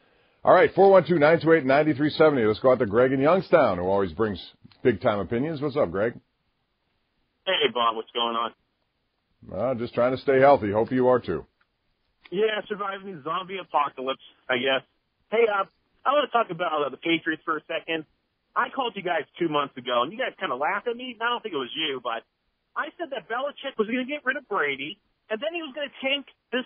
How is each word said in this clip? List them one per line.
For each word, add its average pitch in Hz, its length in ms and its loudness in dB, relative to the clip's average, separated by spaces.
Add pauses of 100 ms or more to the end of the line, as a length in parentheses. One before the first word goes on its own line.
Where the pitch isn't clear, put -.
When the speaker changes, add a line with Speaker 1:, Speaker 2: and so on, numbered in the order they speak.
(440)
Speaker 1:
All 143 80 8
right, 170 220 6
four 196 160 6
one 185 160 6
two, 170 120 2
nine 156 220 6
two 160 120 4
eight, 160 120 4
nine 156 300 2
three 147 160 0
seventy. 147 340 4
Let's 107 160 2
go 131 120 6
out 123 80 4
to 120 60 0
Greg 123 260 2
in 135 80 0
Youngstown, 147 580 4
who 90 60 -4
always 98 280 0
brings 101 280 -4 (420)
big-time 107 380 2
opinions. 131 420 -4
What's 147 140 -4
up, 110 160 0
Greg? 104 220 -2 (1300)
Speaker 2:
Hey, 170 260 -2
Bob. 117 240 0
What's 113 140 -12
going 117 240 -4
on? 113 180 -4 (1000)
Speaker 1:
Uh, 123 200 -4
just 113 200 -8
trying 123 200 2
to 127 80 -8
stay 135 180 4
healthy. 135 320 6
Hope 110 180 0
you 127 180 2
are, 127 120 4
too. 78 260 -6 (840)
Speaker 2:
Yeah, 214 380 -2
surviving 196 460 -10
the 143 80 -16
zombie 180 360 -8
apocalypse, 139 640 -4 (280)
I 123 80 2
guess. 131 240 0 (480)
Hey, 226 160 2
uh, 196 180 0 (400)
I 262 80 0
wanna 285 200 2
talk 233 180 0
about, 160 320 -4
uh, 139 80 -2
the 131 60 -14
Patriots 160 480 -4
for 160 120 -4
a 147 140 -10
second. 160 340 -6 (520)
I 247 140 -2
called 247 260 -6
you 190 60 -10
guys 165 200 -4 (160)
two 170 100 -2
months 147 280 -2
ago, 123 260 -2
and 143 100 -4
you 220 60 -16
guys 240 200 -6
kinda 147 180 -6
laughed 180 320 -4
at 233 80 -6
me. 247 240 -14
I 233 80 -2
don't 240 140 -4
think 208 120 -10
it 143 40 -4
was 123 180 -8
you, 143 260 -6
but 113 220 -8 (500)
I 285 240 -6
said 320 120 -10
that 220 180 -12
Belichick 269 500 -8
was 208 80 0
gonna 247 180 -4
get 233 200 -8
rid 262 120 -4
of 269 120 -14
Brady, 147 500 -4 (320)
and 220 100 -6
then 320 140 -8
he 339 80 -8
was 269 120 -14
gonna 294 260 -10
tank 269 260 -4 (240)
this 247 160 -4